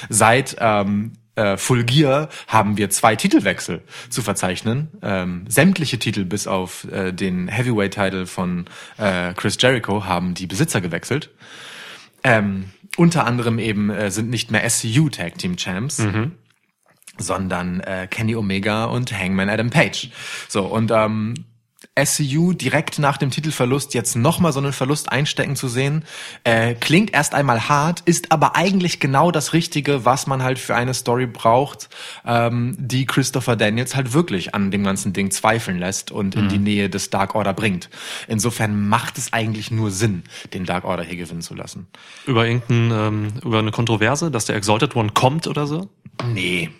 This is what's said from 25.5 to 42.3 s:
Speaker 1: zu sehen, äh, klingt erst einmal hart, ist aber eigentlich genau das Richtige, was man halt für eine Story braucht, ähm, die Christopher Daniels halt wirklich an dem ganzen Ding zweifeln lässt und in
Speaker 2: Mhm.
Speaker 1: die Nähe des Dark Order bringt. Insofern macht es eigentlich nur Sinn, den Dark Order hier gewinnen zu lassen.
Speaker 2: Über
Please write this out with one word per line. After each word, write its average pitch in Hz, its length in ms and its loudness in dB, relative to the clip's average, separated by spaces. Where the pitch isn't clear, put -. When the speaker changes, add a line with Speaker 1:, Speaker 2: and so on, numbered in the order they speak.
Speaker 1:
zu 131 120 -4
sehen, 139 380 -2
äh, 117 300 4
klingt 165 400 2
erst 143 220 2
einmal 120 340 2
hart, 147 360 2
ist - 260 2
aber 147 240 4
eigentlich 180 440 2
genau 143 300 4
das 156 240 0
Richtige, 143 500 0
was 123 220 2
man 135 160 -2
halt 131 160 0
für 120 180 -2
eine 123 200 0
Story 123 320 0
braucht, 120 640 0
ähm, 120 540 0
die 131 260 0
Christopher 131 500 0
Daniels 113 400 0
halt 127 180 -2
wirklich 131 420 0
an 98 160 0
dem 101 120 0
ganzen 95 300 0
Ding 98 160 0
zweifeln 110 480 0
lässt 90 320 -4
und 98 240 -4
in 104 120 2
Speaker 2:
Mhm. 98 40 2
Speaker 1:
die 101 80 0
Nähe 101 320 2
des 98 220 -4
Dark 98 240 -2
Order 101 180 0
bringt. 98 380 -2
Insofern 107 600 0
macht - 320 0
es - 120 -8
eigentlich 110 380 -2
nur 110 220 0
Sinn, 95 320 0
den 95 140 -6
Dark 87 200 -4
Order 90 180 -2
hier 87 140 -10
gewinnen 85 240 -10
zu - 120 -12
lassen. 95 320 -14
Speaker 2:
Über 113 220 4